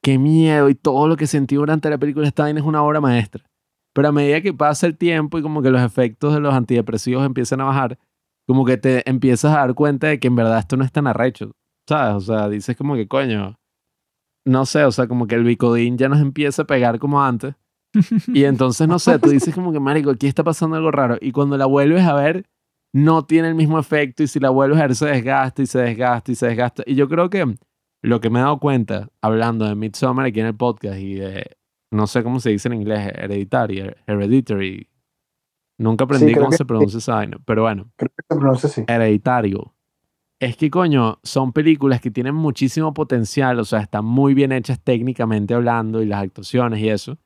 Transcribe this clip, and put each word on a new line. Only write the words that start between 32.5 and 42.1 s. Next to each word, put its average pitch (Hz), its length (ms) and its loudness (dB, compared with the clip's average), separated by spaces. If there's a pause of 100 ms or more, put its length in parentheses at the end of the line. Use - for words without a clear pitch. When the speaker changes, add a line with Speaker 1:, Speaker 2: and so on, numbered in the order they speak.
Speaker 1:
dice 104 180 -2
en 120 60 -4
inglés, 104 400 -6
hereditary, 101 640 -4
her-, 98 160 -12 (100)
hereditary. 101 840 -2 (880)
Nunca 113 260 0
aprendí 139 240 4
Speaker 3:
Sí, - 40 6
creo 143 120 4
Speaker 1:
cómo 135 80 0
Speaker 3:
que 165 60 2
Speaker 1:
se 143 60 -2
pronuncia 113 360 0
Speaker 3:
sí. - 40 -12
Speaker 1:
esa 123 120 -2
vaina, 104 280 -6
pero 110 180 0
bueno. 107 340 -2
Speaker 3:
Creo - 140 -6
que - 180 -18
se 160 100 -2
pronuncia 139 300 2
así. 139 180 -4
Speaker 1:
Hereditario. 113 880 0 (640)
Es 123 180 -4
que, 156 140 0
coño, 143 520 2
son 135 300 -2
películas 143 480 2
que 120 100 -6